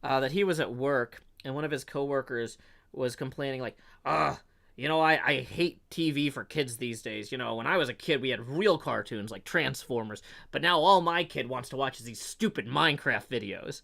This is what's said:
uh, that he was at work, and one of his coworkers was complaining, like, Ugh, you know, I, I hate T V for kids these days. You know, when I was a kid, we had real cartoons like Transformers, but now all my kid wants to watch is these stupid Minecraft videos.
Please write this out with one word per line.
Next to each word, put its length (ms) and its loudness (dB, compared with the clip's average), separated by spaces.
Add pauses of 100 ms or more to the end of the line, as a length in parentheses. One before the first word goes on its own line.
uh, 180 2
that 120 0
he 120 2
was 160 2
at 140 0
work, 480 0 (220)
and 100 -6
one 100 -4
of 60 -2
his 140 -4
coworkers 720 -2 (340)
was 240 -2
complaining, 440 -4
like, 160 -8 (280)
Ugh, 340 0 (380)
you 100 -6
know, 140 2
I, 240 6
I 160 2
hate 400 -4 (100)
T 220 0
V 180 2
for 140 -8
kids 320 -4
these 260 -6
days. 300 -8
You 60 -6
know, 180 -4
when 100 -4
I 120 2
was 100 2
a 60 -4
kid, 280 0
we 60 0
had 200 -2
real 300 4
cartoons 520 -4
like 140 -12
Transformers, 760 -2 (300)
but 100 -2
now 160 6
all 220 8
my 240 2
kid 240 -6
wants 220 -6
to 60 -8
watch 220 0
is 80 -14
these 140 -12
stupid 480 -2
Minecraft 580 2
videos. 580 -6